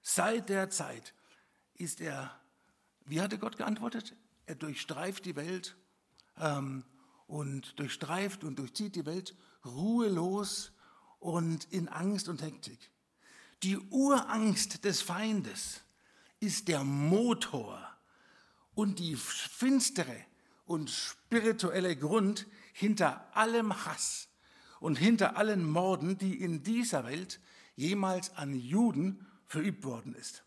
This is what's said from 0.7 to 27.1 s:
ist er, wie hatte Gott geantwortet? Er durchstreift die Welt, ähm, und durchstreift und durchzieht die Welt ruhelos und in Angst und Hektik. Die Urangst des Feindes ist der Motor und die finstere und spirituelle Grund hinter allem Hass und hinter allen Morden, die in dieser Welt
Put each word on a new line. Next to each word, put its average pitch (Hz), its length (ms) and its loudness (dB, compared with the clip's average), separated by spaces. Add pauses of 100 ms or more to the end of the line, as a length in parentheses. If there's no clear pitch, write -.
ist 170 240 -6
er, 139 400 -8 (640)
wie 156 160 0
hatte 202 160 0
Gott 220 200 -4
geantwortet? 220 580 -4 (300)
Er 165 100 -8
durchstreift 160 680 -6
die 170 100 -6
Welt, 175 400 -6 (640)
ähm, 139 480 -2 (420)
und 139 520 -6
durchstreift 175 640 -4
und 131 160 -6
durchzieht 190 360 -6
die 160 100 -4
Welt 180 300 -8 (280)
ruhelos 196 1080 0 (480)
und 165 460 -2
in 170 220 -4
Angst 190 400 -2
und 156 140 -4
Hektik. - 500 -12 (720)
Die 190 140 2
Urangst 226 1040 2
des 202 200 2
Feindes 185 760 -2 (580)
ist - 280 0
der 147 160 2
Motor 147 960 2 (960)
und 202 240 0
die 170 180 -2
finstere - 1120 0 (400)
und 156 240 -2
spirituelle 190 1080 0
Grund 196 520 2 (260)
hinter 196 640 2
allem 220 480 2
Hass - 420 -4 (520)
und 160 180 2
hinter 202 400 6
allen 202 320 4
Morden, 180 480 2
die 190 240 -2
in 170 220 -2
dieser 220 420 0
Welt 160 340 -6 (360)